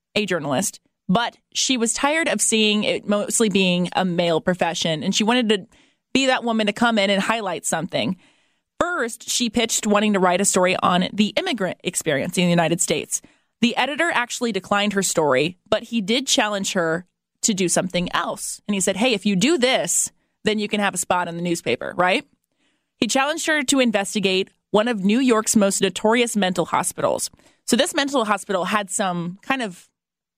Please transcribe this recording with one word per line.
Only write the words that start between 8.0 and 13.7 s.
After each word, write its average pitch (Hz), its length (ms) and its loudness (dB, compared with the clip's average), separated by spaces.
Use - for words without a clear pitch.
First, 311 500 -4
she 240 200 -2
pitched - 360 -2
wanting 208 280 2
to 196 60 2
write 180 200 2
a 202 60 0
story 185 320 2
on 180 340 0
the 202 240 0
immigrant 277 480 -4
experience - 540 -4
in 180 80 2
the 175 40 4
United 170 300 2
States. - 420 -2
The 233 160 2